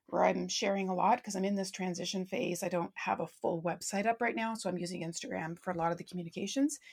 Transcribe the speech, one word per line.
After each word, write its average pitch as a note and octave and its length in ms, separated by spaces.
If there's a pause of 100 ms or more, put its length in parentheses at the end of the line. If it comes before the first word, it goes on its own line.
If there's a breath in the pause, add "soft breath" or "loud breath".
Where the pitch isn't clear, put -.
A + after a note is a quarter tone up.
where F3+ 180
I'm F#3 240
sharing G3 400
a F#3 60
lot F#3+ 280
'cause G3 140
I'm F#3+ 80
in G3+ 100
this F#3+ 160
transition F#3 540
phase. F3 380
I F3 80
don't F3 240
have - 260
a E3 60
full - 340
website F3 460
up A#3 160
right A#3+ 120
now, A3+ 200
so G3 160
I'm F3+ 80
using F3 240
Instagram E3+ 560
for - 120
a F3 60
lot E3 160
of E3+ 60
the - 60
communications. G3 760 (140 loud breath)